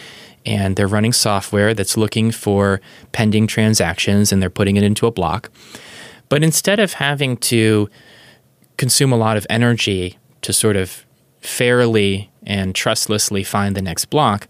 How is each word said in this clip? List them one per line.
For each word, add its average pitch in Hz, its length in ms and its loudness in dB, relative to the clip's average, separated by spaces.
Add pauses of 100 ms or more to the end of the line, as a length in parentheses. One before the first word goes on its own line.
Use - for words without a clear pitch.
(460)
and 98 300 -2
they're 101 120 2
running 107 260 0
software 104 600 0
that's 104 240 -4
looking 110 320 0
for 101 520 0 (320)
pending 107 340 2
transactions, 101 840 0
and 98 100 2
they're 90 80 -2
putting 101 260 0
it 101 80 4
into 104 240 0
a 113 40 0
block. 87 380 -4 (800)
But 147 140 2
instead 190 360 0
of 196 140 0
having 139 440 -2
to 110 520 2 (880)
consume 135 360 2
a 117 40 2
lot 110 200 2
of 101 120 -4
energy 107 720 0 (220)
to - 120 -6
sort 107 220 2
of 92 300 -4 (340)
fairly 113 920 2 (160)
and 95 300 -2
trustlessly 107 680 -2
find 101 320 -2
the 98 60 -4
next 87 240 -6
block, 117 440 0